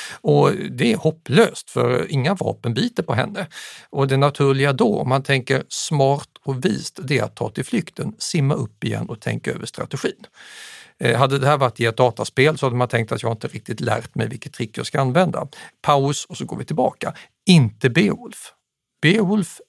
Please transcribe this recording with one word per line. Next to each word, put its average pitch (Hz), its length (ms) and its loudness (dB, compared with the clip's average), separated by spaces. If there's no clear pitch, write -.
Och 147 320 4
det 123 220 0
är 214 40 2
hopplöst, - 720 0
för 120 420 0
inga 143 220 0
vapen 113 400 -4
biter 220 280 -2
på - 120 -4
henne. 202 320 -2
Och 139 180 0
det 135 80 2
naturliga 139 560 2
då, 135 260 2
om - 100 -2
man 135 140 2
tänker 135 460 0
smart 139 600 0
och 131 220 -6
vist, - 380 -4
det 139 160 0
är 107 60 2
att - 120 -8
ta 113 140 -4
till - 140 -6
flykten, - 540 -6
simma 139 360 0
upp - 300 -6
igen 110 240 -4
och 113 120 -12
tänka - 320 -4
över - 140 -10
strategin. - 600 -8
Eh, 120 200 2
hade 139 200 4
det 131 80 0
här 143 120 4
varit 131 220 0
i 117 40 4
ett 113 120 2
dataspel 131 640 2
så 139 80 0
hade 123 100 -2
man 123 120 0
tänkt 113 240 -2
att 117 100 -6
jag 117 100 -2
inte - 160 -8
riktigt 113 320 -10
lärt 110 340 -4
mig 113 140 -2
vilket - 240 -12
trick - 260 -8
jag 120 80 -6
ska 151 140 -2
använda. 143 460 2
Paus 143 420 2
och - 120 -14
så - 80 -8
går - 120 -8
vi 139 80 -8
tillbaka. - 500 -2
Inte 135 440 4
Beowulf. - 600 -2
Beowulf 196 680 2